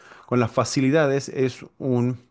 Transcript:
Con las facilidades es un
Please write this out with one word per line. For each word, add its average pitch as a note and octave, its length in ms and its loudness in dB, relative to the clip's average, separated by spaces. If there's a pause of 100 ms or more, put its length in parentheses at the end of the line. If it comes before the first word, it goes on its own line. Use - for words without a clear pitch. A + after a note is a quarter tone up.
(280)
Con B2 140 2
las A2+ 100 0
facilidades C3+ 800 2
es - 360 -4 (140)
un B2 400 0 (120)